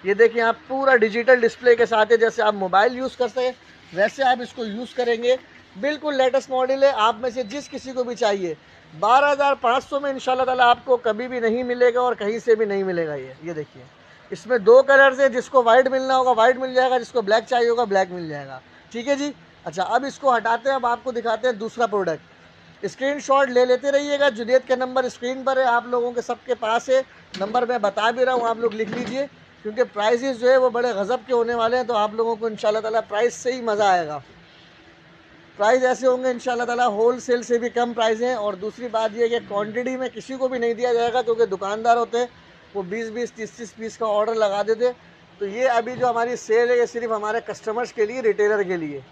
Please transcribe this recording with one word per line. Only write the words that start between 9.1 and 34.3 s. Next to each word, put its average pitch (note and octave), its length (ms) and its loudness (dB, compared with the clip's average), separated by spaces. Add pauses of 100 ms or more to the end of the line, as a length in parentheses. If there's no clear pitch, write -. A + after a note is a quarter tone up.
हज़ार C#4 300 2
पाँच B3 260 0
सौ C#4+ 160 -4
में C#4+ 100 -4
इंशाल्लाह C4 360 -2
ताला B3+ 220 2
आपको A#3+ 320 2
कभी A#3 280 -2
भी B3 140 -6
नहीं A#3 240 0
मिलेगा B3 360 2
और B3 140 0
कहीं G#3+ 240 -4
से A3+ 160 4
भी A3 100 0
नहीं G3 180 -2
मिलेगा E3+ 320 -2
ये। C3 280 -12
ये E3+ 100 -10
देखिए, C#3+ 300 -12 (480)
इसमें A3+ 320 -4
दो A#3+ 200 10
कलर्स C4+ 360 6
हैं, C4+ 120 4
जिसको B3 320 2
white B3 260 6
मिलना C4 260 0
होगा B3+ 180 4
white A#3+ 240 4
मिल C4 160 -6
जाएगा, B3+ 260 2
जिसको A#3+ 220 -4
black G#3+ 240 2
चाहिए A#3+ 240 0
होगा A#3 160 0
black F#3+ 260 0
मिल F3 180 -10
जाएगा, C3+ 320 -12 (300)
ठीक A#3 160 -8
है C#4 80 2
जी। C#4+ 180 -6 (320)
अच्छा, E3+ 180 -6
अब A#3+ 220 0
इसको B3+ 260 -2
हटाते A#3 380 0
हैं, C4+ 60 0
अब A#3+ 120 -4
आपको A#3+ 240 -4
दिखाते A3+ 360 -4
हैं A#3 100 -2
दूसरा A3+ 300 -4
product। - 1000 -8
Screenshot C4+ 640 0
ले B3 160 4
लेते B3+ 260 0
रहिएगा, C#4+ 400 0
जुनैद A#3+ 320 0
का C4 140 0
number B3+ 320 -2
screen B3+ 340 -4
पर C4 160 0
है, C4 80 2
आप A#3 200 2
लोगों B3 260 -2
के A#3+ 100 -4
सबके A#3+ 320 -6
पास A#3 340 -2
है, C4 140 2 (300)
Number G#3+ 340 -2
मैं A#3+ 140 -2
बता G#3 300 0
भी B3+ 120 0
रहा B3+ 120 2
हूँ, A#3 120 0
आप A3+ 120 -2
लोग A3+ 160 -2
लिख G#3+ 160 -4
लीजिए, A#3+ 360 -6 (380)
क्योंकि G#3+ 200 -2
prices A#3 520 -2
जो B3 120 0
है C4 80 6
वो B3+ 140 4
बड़े A#3+ 220 -2
गज़ब G#3+ 340 -4
के B3+ 60 -2
होने A#3 220 0
वाले A#3 220 0
हैं। B3 100 -2
तो A#3+ 80 -2
आप G#3 200 0
लोगों A3+ 200 -2
को A3+ 140 -6
इंशाल्लाह G#3+ 340 -2
ताला A3 200 -2
प्राइस A3 320 -2
से B3 160 -6
ही B3+ 120 -6
मज़ा G#3 280 2
आएगा। D#3 260 0 (1400)